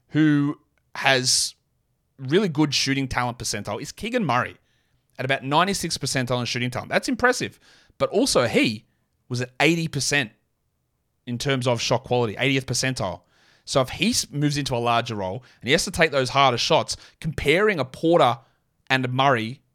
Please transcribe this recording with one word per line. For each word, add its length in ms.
who 500
has 580
really 300
good 260
shooting 320
talent 320
percentile 420
is 120
Keegan 320
Murray 320
at 80
about 200
ninety-six 520
percentile 440
in 60
shooting 260
talent. 180
That's 180
impressive. 520
But 140
also 360
he 400
was 120
at 100
eighty 280
percent 440
in 120
terms 280
of 140
shot 240
quality, 340
eightieth 280
percentile. 560
So 160
if 100
he 200
s-, 200
moves 260
into 180
a 40
larger 360
role 280
and 80
he 40
has 120
to 60
take 200
those 200
harder 280
shots, 380
comparing 600
a 40
Porter 540
and 140
a 40
Murray 540